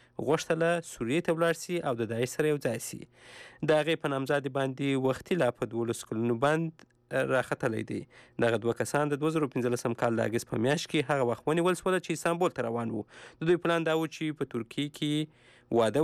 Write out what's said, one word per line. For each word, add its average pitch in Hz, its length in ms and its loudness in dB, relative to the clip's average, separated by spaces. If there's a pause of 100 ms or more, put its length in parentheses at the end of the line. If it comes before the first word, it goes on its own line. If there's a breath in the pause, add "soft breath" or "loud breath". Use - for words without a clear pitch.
(260 soft breath)
غوښتله 165 640 0
سوریې 139 400 -2
ته 160 80 2
ولاړ 165 240 2
سي 175 240 -4
او 131 160 0
د 113 140 -2
داعش 127 180 -2
سره 151 200 2
یو 139 120 -2
ځای 113 240 -2
سي. - 100 -10 (640 loud breath)
د 151 180 6
هغې 156 240 0
په 143 120 0
نامزد 139 420 0
باندې 135 500 0
وختي 170 360 0
لا 120 60 4 (120)
په 113 140 -4
دولس 117 340 -2
کلونو 117 340 0
بند 160 420 0 (440)
راختلی 120 580 0
دی. 107 100 -6 (440 loud breath)
دغه 117 200 4
دوه 117 160 0
کسان 143 320 0
د 143 80 -2
دوه 156 160 0
زره 151 160 0
پنځلسم 123 480 -2
کال 117 200 0
د 113 100 2
اګست 113 240 -4
په 113 100 -2
میاشت 143 280 0
کې 151 200 -2
هغه 139 160 2
وخت 117 220 -2
ونیول 170 320 2
شول 185 180 0
چې 165 200 -4
استانبول 170 380 0
ته 131 100 -4
روان 117 280 -4
وو. 107 80 -4 (380 loud breath)
د 165 100 2
دوی 175 140 6
پلان 165 240 2
دا 160 100 2
و 160 80 0
چې 151 320 -6
په 139 140 -2
ترکیې 127 340 -4 (100)
کې 147 160 -2 (640 soft breath)
واده 117 280 4